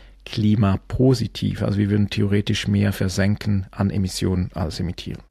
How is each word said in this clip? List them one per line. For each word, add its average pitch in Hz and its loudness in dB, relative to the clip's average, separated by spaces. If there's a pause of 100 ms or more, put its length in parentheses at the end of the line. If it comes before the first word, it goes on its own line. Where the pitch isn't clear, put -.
(260)
klimapositiv. 107 2
Also 107 0
wir 104 2
würden 104 2
theoretisch 101 0
mehr 101 2
versenken 98 0
an 101 0
Emissionen 92 -2
als 85 -4
emittieren. - -8